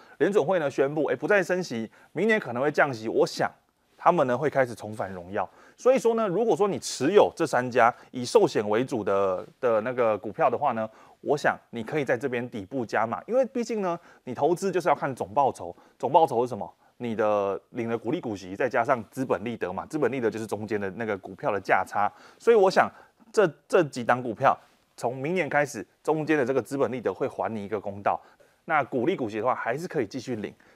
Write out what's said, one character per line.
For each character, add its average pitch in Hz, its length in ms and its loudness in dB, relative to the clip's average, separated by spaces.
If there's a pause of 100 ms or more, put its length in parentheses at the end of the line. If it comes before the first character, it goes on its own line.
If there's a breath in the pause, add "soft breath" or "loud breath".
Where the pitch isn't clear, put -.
(180 loud breath)
联 165 120 4
准 196 140 4
会 180 160 0
呢 143 100 -2
宣 143 240 2
布， 151 120 0
哎， 127 100 0
不 151 100 -6
再 196 160 4
升 180 180 -2
息， 113 300 -6 (220 soft breath)
明 190 160 0
年 220 100 4
可 131 140 -6
能 120 100 -2
会 151 80 2
降 147 240 2
息。 110 140 -8
我 127 180 2
想 151 240 -2 (460)
他 - 160 4
们 165 160 2
呢 123 100 0
会 147 100 -2
开 135 160 2
始 120 80 -4
重 107 200 -12
返 104 200 -8
荣 90 200 -14
耀。 98 160 -4 (280 loud breath)
所 247 160 4
以 269 60 4
说 226 160 2
呢， 226 140 -2
如 190 160 0
果 208 120 2
说 202 120 2
你 156 100 -2
持 - 320 -4
有 165 240 6
这 170 100 -2
三 127 240 0
家 120 240 6 (200 loud breath)
以 123 120 -6
寿 202 220 6
险 120 240 0
为 113 140 2
主 135 180 -4
的， 98 420 0 (140)
的 113 220 2
那 120 120 -2
个 117 240 2
股 104 140 -8
票 147 180 2
的 120 80 0
话 139 140 0
呢， 113 180 -2 (320 loud breath)
我 135 160 0
想 120 220 0 (120)
你 117 120 -8
可 151 160 -6
以 143 60 -2
在 131 120 0
这 131 120 -4
边 123 200 -4
底 113 160 -10
部 123 220 -6
加 110 180 0
码， 113 220 -4
因 202 80 -4
为 262 120 4
毕 240 180 -4
竟 220 180 -4
呢， 170 160 -4 (240 loud breath)
你 127 100 -10
投 147 220 2
资 190 160 -2
就 175 100 0
是 170 80 0
要 147 60 4
看 143 180 -4
总 101 220 -8
报 135 160 2
酬， 87 240 -10 (240 soft breath)
总 131 140 -4
报 165 120 6
酬 127 220 2
是 120 40 -6
什 120 60 -8
么？ 90 160 -10 (260 soft breath)
你 120 140 -6
的 104 480 2 (100)
领 117 180 -6
的 117 100 -2
股 110 140 -6
利 175 80 -4
股 113 160 -6
息， 92 180 -12
再 117 140 -2
加 117 160 0
上 127 260 0
资 131 140 -6
本 104 180 -2
利 113 140 -6
得 90 160 -6
嘛， 87 140 -8
资 156 120 -6
本 127 140 2
利 135 80 -6
得 113 100 0
就 110 80 -4
是 110 80 -8
中 107 180 -8
间 104 160 -4
的 98 120 -4
那 104 120 -8
个 104 140 -4
股 95 160 -16
票 135 160 -6
的 101 80 -2
价 98 260 0
差。 104 280 -2 (260 loud breath)
所 - 140 4
以 233 40 6
我 190 140 6
想 135 180 4 (440 loud breath)
这， 190 180 4 (160)
这 196 160 4
几 139 220 -6
档 123 180 2
股 120 120 -6
票 123 220 4 (420 soft breath)
从 127 180 -4
明 143 180 -4
年 170 140 0
开 147 160 2
始， 113 220 -6 (160)
中 151 240 0
间 156 100 4
的 139 80 2
这 117 80 2
个 135 80 2
资 - 160 -4
本 120 160 0
利 127 80 -6
得 101 120 -2
会 135 140 -4
还 101 280 -4
你 104 100 -6
一 - 20 -8
个 101 140 -4
公 101 220 -10
道。 98 180 0 (460 soft breath)
那 151 180 2
股 120 220 -2
利 180 100 0
股 120 140 -4
息 107 80 -6
的 104 80 -2
话， 123 80 2
还 120 240 -4
是 175 100 -10
可 151 140 -2
以 104 40 -6
继 131 140 -10
续 123 160 -8
领。 98 180 -8 (220 soft breath)